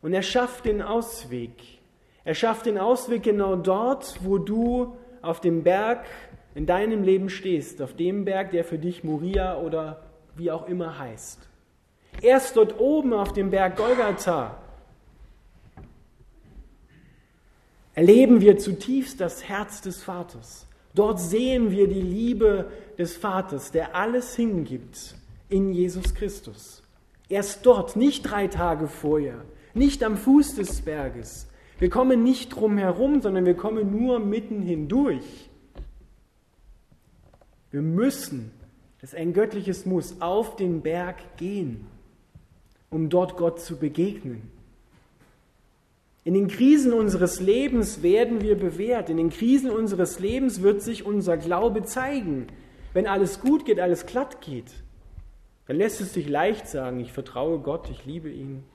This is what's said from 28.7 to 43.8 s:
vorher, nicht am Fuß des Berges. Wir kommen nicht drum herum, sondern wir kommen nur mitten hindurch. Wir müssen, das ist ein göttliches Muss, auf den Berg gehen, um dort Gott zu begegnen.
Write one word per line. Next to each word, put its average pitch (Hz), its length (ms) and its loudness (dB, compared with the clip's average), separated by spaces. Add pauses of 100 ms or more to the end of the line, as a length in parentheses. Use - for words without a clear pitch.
vorher, 143 580 -2 (280)
nicht 277 300 2
am 220 140 0
Fuß 285 380 6
des 190 260 -4
Berges. 131 680 -8 (320)
Wir 180 100 4
kommen 247 340 4
nicht 254 300 2
drum 208 240 2
herum, 208 440 2
sondern 190 240 0
wir 180 80 6
kommen 208 440 -2
nur 247 220 2
mitten 214 420 -4
hindurch. 175 880 -2 (2250)
Wir 143 100 -4
müssen, 160 720 -2 (480)
das - 140 -20
ist 165 60 -12
ein 165 120 -2
göttliches 196 540 -2
Muss, 180 340 -4
auf 202 380 -2
den 175 240 -2
Berg 175 560 -8
gehen, 156 500 -8 (1000)
um 160 180 -2
dort 180 300 0
Gott 170 240 -2
zu 165 160 -12
begegnen. 143 760 -6 (1700)